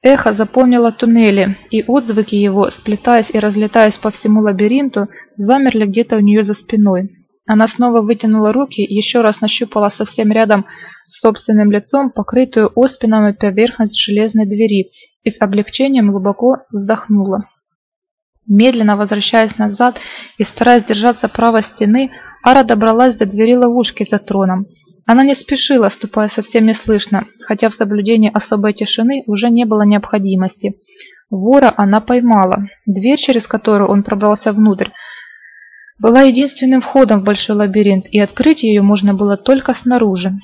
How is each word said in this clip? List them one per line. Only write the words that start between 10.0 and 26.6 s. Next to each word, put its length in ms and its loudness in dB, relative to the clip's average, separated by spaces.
рядом 340 0
с 120 -20
собственным 520 0
лицом 380 -2
покрытую 640 -2
оспинами 600 0
поверхность 640 -2
железной 480 -2
двери 460 -2
и 60 -2
с 120 -6
облегчением 720 0
глубоко 480 -2
вздохнула. 800 -4
Медленно 480 4
возвращаясь 640 -2
назад 420 -2
и 80 -2
стараясь 400 2
держаться 420 -2
правой 360 0
стены, 480 -2
Ара 180 6
добралась 540 2
до 80 -2
двери 300 2
ловушки 540 0
за 100 -2
троном. 480 -4
Она 180 4
не 120 2
спешила, 540 0
ступая 400 -4
совсем 360 -2